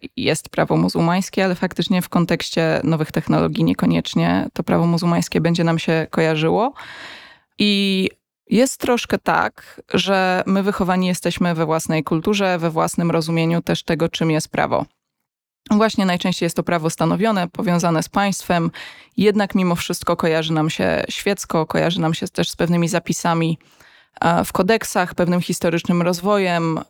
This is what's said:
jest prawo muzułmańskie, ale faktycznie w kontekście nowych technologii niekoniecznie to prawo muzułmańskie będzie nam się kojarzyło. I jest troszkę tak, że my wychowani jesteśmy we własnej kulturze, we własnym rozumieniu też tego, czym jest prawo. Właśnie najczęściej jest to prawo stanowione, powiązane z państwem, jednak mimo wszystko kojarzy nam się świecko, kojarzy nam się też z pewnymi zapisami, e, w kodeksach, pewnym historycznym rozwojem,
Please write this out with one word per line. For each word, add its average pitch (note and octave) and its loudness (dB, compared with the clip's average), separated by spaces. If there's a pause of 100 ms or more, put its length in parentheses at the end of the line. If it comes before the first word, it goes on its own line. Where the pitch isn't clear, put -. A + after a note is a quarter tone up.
(180)
jest - -2
prawo D#3 0
muzułmańskie, F3 0
ale F#3+ 0
faktycznie F#3 0
w - -6
kontekście E3 0
nowych D#3 0
technologii D#3+ 0
niekoniecznie E3+ 0
to - -6
prawo E3+ 2
muzułmańskie E3+ 0
będzie E3+ 0
nam E3 2
się D#3+ 0
kojarzyło. E3 0 (840)
I G3 2 (400)
jest B3+ 2
troszkę - -2
tak, - -2 (120)
że F#3 2
my F#3+ 0
wychowani F#3 0
jesteśmy F3 0
we D#3+ 0
własnej D#3+ 0
kulturze, F#3 0
we E3 0
własnym E3 0
rozumieniu E3 0
też - -2
tego, E3 0
czym E3 -2
jest D#3 -2
prawo. - 0 (840)
Właśnie G#3 2
najczęściej F3+ 0
jest E3+ -2
to E3 -2
prawo E3 0
stanowione, F3 0
powiązane E3+ 0
z - -10
państwem, F3+ 0 (460)
jednak G3+ 2
mimo F3+ 2
wszystko - -2
kojarzy D#3+ 0
nam D#3 2
się E2+ 0
świecko, - -2
kojarzy E3 -2
nam D#3+ 0
się F#3+ -6
też - -4
z - -10
pewnymi E3+ 0
zapisami, E3 -2 (640)
e, E3+ 2
w - -12
kodeksach, F#3+ 0
pewnym F3 2
historycznym F3 0
rozwojem, F3 0 (100)